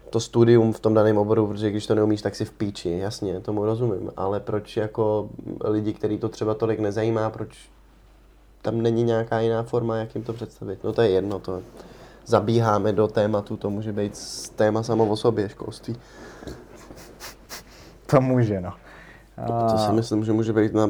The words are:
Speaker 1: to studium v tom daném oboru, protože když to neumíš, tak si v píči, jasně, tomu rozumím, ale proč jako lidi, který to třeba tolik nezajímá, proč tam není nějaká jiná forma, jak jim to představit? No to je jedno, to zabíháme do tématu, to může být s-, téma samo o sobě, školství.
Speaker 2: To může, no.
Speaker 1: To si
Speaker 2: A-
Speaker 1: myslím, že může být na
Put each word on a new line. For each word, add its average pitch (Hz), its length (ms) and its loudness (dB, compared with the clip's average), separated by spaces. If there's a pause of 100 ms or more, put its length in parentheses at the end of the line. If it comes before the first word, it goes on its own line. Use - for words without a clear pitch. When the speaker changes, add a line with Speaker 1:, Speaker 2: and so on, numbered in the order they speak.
Speaker 1:
to 113 100 -2
studium 113 540 6
v - 60 -10
tom 110 140 2
daném 107 240 6
oboru, 107 300 2
protože 104 220 -4
když 104 180 -4
to 110 80 0
neumíš, 107 260 2
tak 104 140 -4
si 107 100 -6
v - 60 -10
píči, 101 380 -6
jasně, 92 500 -4
tomu 104 260 -4
rozumím, 110 520 -2
ale 98 220 -2
proč 104 380 -6
jako 107 520 -2 (340)
lidi, 107 300 0
který 107 240 -4
to 110 120 -4
třeba 110 240 -2
tolik 110 260 -2
nezajímá, 110 500 0
proč - 400 -12 (920)
tam 113 200 -2
není 117 220 2
nějaká 113 360 0
jiná 113 240 0
forma, 117 340 -2
jak 110 180 -6
jim 113 80 -6
to 117 100 -8
představit? 107 500 -10
No 107 100 -4
to 117 80 2
je 110 80 6
jedno, 95 300 2
to 92 220 -6 (640)
zabíháme 107 680 2
do 104 140 4
tématu, 107 500 0
to 104 120 -4
může 107 220 -4
být 101 240 -4
s-, - 340 -14
téma 107 340 2
samo 113 260 4
o 107 80 2
sobě, 107 320 0
školství. - 460 -10 (2000)
Speaker 2:
To 135 160 6
může, 120 400 2
no. 87 120 -8 (720)
Speaker 1:
To 113 300 0
si 107 100 2
Speaker 2:
A- 104 40 2
Speaker 1:
myslím, 110 340 0
že 110 80 0
může 110 200 0
být 107 200 2
na 107 160 4